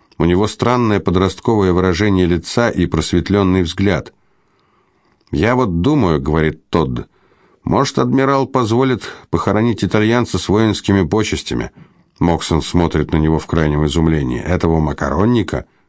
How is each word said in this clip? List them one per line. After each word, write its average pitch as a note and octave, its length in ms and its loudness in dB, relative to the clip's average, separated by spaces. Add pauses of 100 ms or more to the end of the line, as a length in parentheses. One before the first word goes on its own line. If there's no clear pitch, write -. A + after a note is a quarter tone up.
(180)
У D#2+ 80 0
него F#2 220 2
странное A2+ 520 0
подростковое F#2+ 720 0
выражение F#2 540 2
лица F2 460 0
и E2+ 160 0
просветлённый F#2 760 0
взгляд. F2 500 -2 (1200)
«Я G#2+ 240 0
вот G2 260 0
думаю», F#2+ 400 2
говорит D#2 480 -2
Тодд, C2+ 380 -2 (560)
«может, C3 360 0
адмирал C3+ 480 0
позволит B2 560 0 (260)
похоронить G#2 560 0
итальянца A2 540 0
с - 100 -6
воинскими G2 580 2
почестями?» B1+ 640 -4 (480)
Моксон E2 420 0
смотрит D#2+ 520 0
на E2 40 2
него D#2 220 2
в - 60 -8
крайнем D2+ 400 0
изумлении. D2 560 0
«Этого E2 380 0
макаронника?» D#2+ 880 -2 (220)